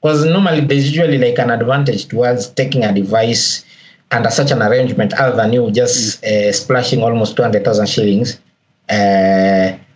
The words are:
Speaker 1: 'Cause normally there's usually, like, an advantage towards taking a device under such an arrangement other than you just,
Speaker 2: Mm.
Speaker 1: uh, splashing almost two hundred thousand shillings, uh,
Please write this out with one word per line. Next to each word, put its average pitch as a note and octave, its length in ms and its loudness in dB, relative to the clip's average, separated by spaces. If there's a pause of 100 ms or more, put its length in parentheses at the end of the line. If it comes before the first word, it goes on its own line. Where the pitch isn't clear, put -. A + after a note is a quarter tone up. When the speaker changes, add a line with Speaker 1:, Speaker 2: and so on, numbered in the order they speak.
Speaker 1:
'Cause D3+ 240 2
normally E3 360 2
there's C#3 280 0
usually, D#3 280 0
like, B2 200 0
an A#2+ 120 0
advantage A#2 580 -2
towards B2 400 -2
taking - 380 -2
a G#2 80 0
device A2+ 720 -2 (460)
under A#2 180 0
such C#3+ 220 0
an A#2+ 100 0
arrangement A2 580 0
other B2+ 160 0
than A2 160 0
you A#2+ 200 0
just, A2+ 520 -2
Speaker 2:
Mm. G#2+ 260 0
Speaker 1:
uh, - 40 -2
splashing A#2+ 500 -2
almost A2+ 320 0
two B2 80 -2
hundred G#2+ 220 0
thousand G#2+ 240 0
shillings, G#2+ 480 0 (520)
uh, F#2+ 840 2 (240)